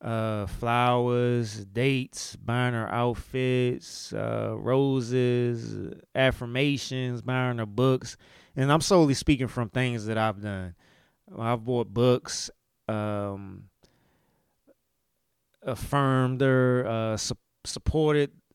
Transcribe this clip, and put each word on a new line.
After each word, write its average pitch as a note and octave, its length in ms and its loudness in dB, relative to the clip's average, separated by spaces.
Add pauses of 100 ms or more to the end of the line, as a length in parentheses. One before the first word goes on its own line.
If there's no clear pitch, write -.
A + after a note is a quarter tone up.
Uh, A2 460 -2
flowers, A#2+ 1160 0
dates, B2+ 720 -2
buying B2 380 -2
her A2+ 140 -4
outfits, B2 1200 -2
uh, A2 440 -4
roses, A#2+ 1400 0 (220)
affirmations, B2+ 1040 0
buying B2+ 380 -2
her A2 80 -4
books. B2 500 0 (380)
And C#3 180 2
I'm D#3+ 80 4
solely D#3 340 6
speaking C3 340 0
from A#2 220 -4
things A#2+ 360 -2
that A2 100 -2
I've A2 240 0
done. F#2+ 340 -6 (640)
I've A2+ 280 -4
bought A#2 280 -2
books, B2 560 2 (380)
um, G2+ 800 -4 (2000)
affirmed C3 800 0
her, B2+ 460 4
uh, A2+ 300 0
su-, - 180 -6 (300)
supported, D3+ 640 2 (240)